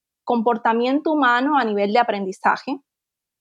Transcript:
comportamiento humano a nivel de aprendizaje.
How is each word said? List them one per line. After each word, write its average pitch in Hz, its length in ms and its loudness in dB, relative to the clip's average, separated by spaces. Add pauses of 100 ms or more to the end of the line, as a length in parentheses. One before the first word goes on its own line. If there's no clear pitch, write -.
(240)
comportamiento 240 880 0
humano 269 480 2
a 240 40 2
nivel 202 300 -2
de 240 60 4
aprendizaje. 208 800 -2 (600)